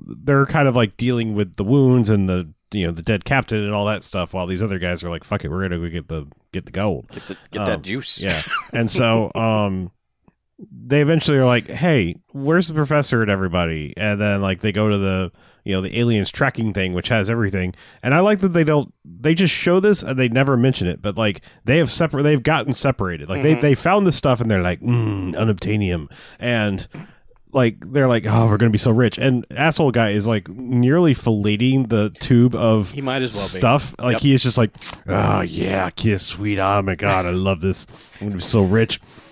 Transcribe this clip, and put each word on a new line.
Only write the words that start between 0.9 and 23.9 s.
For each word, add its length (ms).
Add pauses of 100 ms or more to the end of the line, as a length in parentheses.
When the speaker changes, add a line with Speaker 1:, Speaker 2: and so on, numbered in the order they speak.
Speaker 1:
dealing 380
with 200
the 80
wounds 460
and 180
the, 220 (240)
you 120
know, 60
the 100
dead 220
captain 400
and 100
all 120
that 180
stuff, 300
while 120
these 160
other 160
guys 240
are 80
like, 140
"Fuck 220
it, 40
we're 120
gonna 180
go 80
get 220
the, 180 (240)
get 140
the 60
gold." 420
Speaker 2:
Get 140
the, 100 (140)
get 140
that 120
Speaker 1:
Um, 40
Speaker 2:
juice. 400
Speaker 1:
yeah. 220 (300)
And 180
so, 400
<laughs> 40
um, 560 (680)
they 420
eventually 360
are 80
like, 240
"Hey, 480 (160)
where's 340
the 60
professor 480
and 100
everybody?" 640
And 240
then, 220
like, 180
they 140
go 160
to 80
the, 340 (320)
you 100
know, 80
the 160
aliens 340
tracking 420
thing, 200
which 140
has 220
everything. 440 (300)
And 100
I 80
like 200
that 120
they 120
don't, 280 (120)
they 300
just 180
show 260
this 240
and 160
they 80
never 300
mention 300
it, 140
but, 140
like, 260 (220)
they 140
have 120
separ-, 340
they've 200
gotten 300
separated. 560
Like, 140
Speaker 2:
Mm-hmm. 180
Speaker 1:
they, 80
they 60
found 320